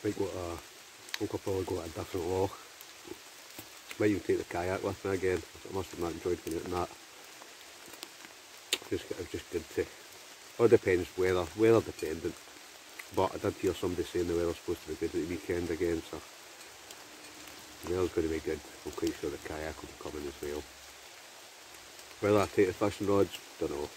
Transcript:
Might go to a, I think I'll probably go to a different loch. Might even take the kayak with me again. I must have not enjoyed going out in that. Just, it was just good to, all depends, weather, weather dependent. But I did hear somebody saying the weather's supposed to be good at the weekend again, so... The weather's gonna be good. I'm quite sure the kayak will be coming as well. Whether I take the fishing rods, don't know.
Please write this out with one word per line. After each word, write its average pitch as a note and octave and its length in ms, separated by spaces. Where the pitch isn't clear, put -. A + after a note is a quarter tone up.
Might G2 120
go G2 80
to F2+ 120
a, E2+ 140
I E2 40
think G#2 160
I'll F#2+ 60
probably F#2+ 240
go G2 120
to F2+ 60
a E2+ 60
different F2+ 400
loch. F#2+ 280
Might G#2+ 120
even F#2 120
take F#2 160
the F2 60
kayak F#2 400
with F#2+ 200
me G2 100
again. F#2 280
I F#2 60
must F#2+ 160
have - 100
not E2 120
enjoyed E2+ 320
going E2 140
out - 60
in F#2 60
that. F2 180
Just, - 220
it - 80
was F2 140
just - 180
good E2 240
to, F2 100
all A#2 80
depends, F#2 400
weather, F2+ 260
weather A2+ 220
dependent. D#2+ 540
But F#2 180
I - 40
did G2+ 160
hear F2+ 200
somebody F2+ 300
saying F2 240
the E2+ 80
weather's E2+ 200
supposed - 260
to - 80
be D#2 40
good E2 200
at D#2+ 120
the F2 80
weekend F2 360
again, E2+ 380
so... D#2 120
The F2 100
weather's F#2 180
gonna E2 160
be D#2+ 100
good. D#2 220
I'm - 80
quite E2 280
sure D2+ 100
the D2 80
kayak D#2 420
will D2 80
be - 100
coming D2 300
as C#2 140
well. D2 200
Whether G#2 200
I F#2 60
take G2+ 220
the F2+ 60
fishing G2+ 340
rods, G2 280
don't D2+ 140
know. D2 240